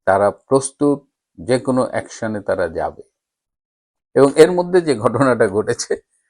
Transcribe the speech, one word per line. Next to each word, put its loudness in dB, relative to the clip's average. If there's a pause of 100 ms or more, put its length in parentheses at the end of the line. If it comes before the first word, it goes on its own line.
তারা 2
প্রস্তুত -2 (380)
যে -2
কোনো -2
অ্যাকশনে -8
তারা -2
যাবে। -8 (1120)
এবং 6
এর 8
মধ্যে 0
যে 0
ঘটনাটা 0
ঘটেছে, -4 (360)